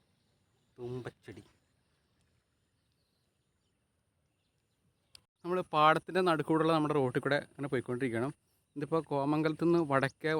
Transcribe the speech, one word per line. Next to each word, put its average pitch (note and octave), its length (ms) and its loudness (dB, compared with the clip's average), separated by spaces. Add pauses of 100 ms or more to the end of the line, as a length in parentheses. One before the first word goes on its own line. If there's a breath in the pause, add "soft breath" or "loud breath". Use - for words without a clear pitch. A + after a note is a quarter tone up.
(760)
തുമ്പച്ചെടി. A#2+ 680 -12 (4000)
നമ്മൾ F3+ 160 -4 (180)
പാടത്തിൻ്റെ D#3+ 540 4
നടുക്കൂടെയുള്ള D#3+ 480 2
നമ്മുടെ D3+ 220 0
റോട്ടിൽ C3 260 0
കൂടെ C#3+ 140 2 (120)
അങ്ങനെ C#3 220 -10
പോയിക്കൊണ്ടിരിക്കുകയാണ്. B2 560 -4 (480)
ഇതിപ്പോൾ D#3 240 -2 (100)
കോമംഗലത്ത് D3+ 560 -2
നിന്ന് E3+ 240 2
വടക്കേ C#3 480 0